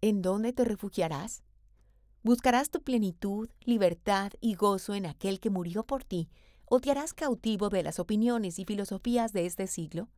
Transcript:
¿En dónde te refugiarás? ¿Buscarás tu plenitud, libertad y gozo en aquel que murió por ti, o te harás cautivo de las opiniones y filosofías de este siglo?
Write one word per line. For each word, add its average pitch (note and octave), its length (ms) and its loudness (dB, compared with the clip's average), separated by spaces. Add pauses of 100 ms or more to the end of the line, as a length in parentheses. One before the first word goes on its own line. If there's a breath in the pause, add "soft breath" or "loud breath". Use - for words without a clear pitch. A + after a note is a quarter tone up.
¿En G#3 200 2
dónde G#3 320 0
te B3+ 100 4
refugiarás? F#3+ 760 -4 (800)
¿Buscarás B3 480 4
tu E4+ 120 -4
plenitud, G#3 680 -2 (100)
libertad G3+ 800 2
y A3 140 0
gozo G3+ 400 0
en G3+ 100 -4
aquel F#3 360 -4
que A3+ 100 -2
murió F#3 340 -2
por C4+ 200 -4
ti, E3+ 260 -4 (340 soft breath)
o B3+ 160 4
te C4 100 -2
harás C#4+ 220 0
cautivo A3 560 0
de F#3+ 140 0
las D#3 160 -4
opiniones G#3+ 600 0
y F#3+ 60 -8
filosofías G#3+ 680 -2
de F3+ 100 0
este F3+ 220 -4
siglo? E3+ 520 -6